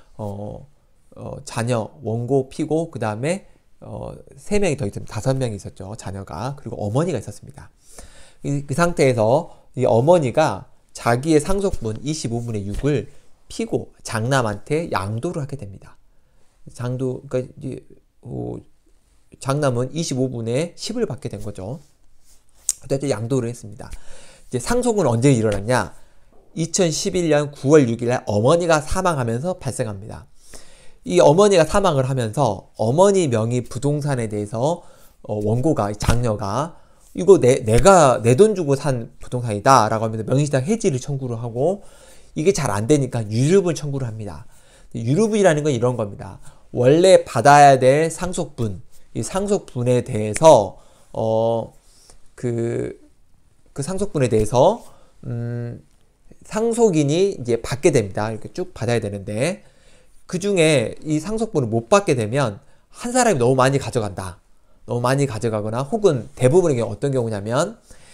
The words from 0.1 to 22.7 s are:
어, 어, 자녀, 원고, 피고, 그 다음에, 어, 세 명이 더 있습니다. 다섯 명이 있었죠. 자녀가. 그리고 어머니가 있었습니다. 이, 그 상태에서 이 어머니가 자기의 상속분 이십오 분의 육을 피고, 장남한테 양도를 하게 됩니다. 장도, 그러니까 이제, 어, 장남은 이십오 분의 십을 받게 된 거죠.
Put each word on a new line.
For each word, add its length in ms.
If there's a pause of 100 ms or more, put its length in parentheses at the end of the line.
어, 500 (460)
어, 300
자녀, 480 (120)
원고, 440
피고, 420
그 80
다음에, 480 (360)
어, 320 (240)
세 220
명이 180
더 80
있습니다. 280
다섯 220
명이 220
있었죠. 400
자녀가. 600
그리고 280
어머니가 320
있었습니다. 520 (760)
이, 220
그 80
상태에서 840 (180)
이 80
어머니가 840 (240)
자기의 480
상속분 600
이십오 420
분의 220
육을 440 (400)
피고, 420 (120)
장남한테 880
양도를 500
하게 160
됩니다. 400 (760)
장도, 540
그러니까 300
이제, 280 (360)
어, 340 (840)
장남은 540
이십오 360
분의 480
십을 300
받게 200
된 140
거죠. 400 (1040)